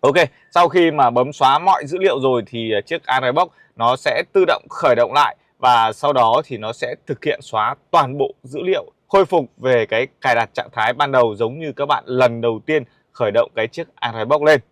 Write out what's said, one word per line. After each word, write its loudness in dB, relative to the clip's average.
Ok, 2
sau 2
khi 2
mà 2
bấm 0
xóa 2
mọi 0
dữ -6
liệu 0
rồi 0
thì, -6
ờ, 0
chiếc -8
Android 0
Box 0
nó 0
sẽ -2
tự 4
động 0
khởi 2
động 0
lại 2
và 2
sau -2
đó 2
thì -12
nó -8
sẽ -8
thực -8
hiện -2
xóa -4
toàn 0
bộ -2
dữ -12
liệu, -4
khôi 4
phục -2
về 2
cái -2
cài 2
đặt -2
trạng -8
thái -2
ban -2
đầu 2
giống -6
như -10
các -6
bạn -2
lần 0
đầu -2
tiên 0
khởi -2
động 0
cái -2
chiếc -10
Android -6
Box 0
lên. 4